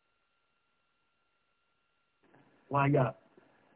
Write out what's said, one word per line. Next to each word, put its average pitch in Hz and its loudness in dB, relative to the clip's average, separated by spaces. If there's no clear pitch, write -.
Wọ́n 139 0
á 143 0
yà, 143 2